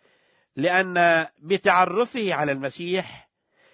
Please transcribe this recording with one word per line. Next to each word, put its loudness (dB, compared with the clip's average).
لأن 2
بتعرفه 0
على -2
المسيح -6